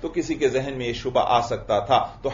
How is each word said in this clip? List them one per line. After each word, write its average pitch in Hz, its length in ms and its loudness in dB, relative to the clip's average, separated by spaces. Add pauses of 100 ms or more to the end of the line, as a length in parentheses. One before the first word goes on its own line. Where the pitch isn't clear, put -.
तो - 60 -6
किसी 165 260 -4
के 143 140 2
जहन 131 240 0
में 123 140 -4
ये 117 80 -2
शुबा 127 260 -2
आ 120 200 4
सकता 107 400 -2
था। - 440 2
तो 135 100 -2